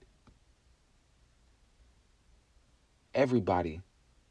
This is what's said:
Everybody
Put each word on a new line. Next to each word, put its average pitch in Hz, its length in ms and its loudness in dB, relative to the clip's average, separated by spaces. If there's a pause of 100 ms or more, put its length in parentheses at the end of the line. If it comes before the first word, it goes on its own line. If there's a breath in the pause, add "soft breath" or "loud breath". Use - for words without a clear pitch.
(3250)
Everybody 95 680 0 (500)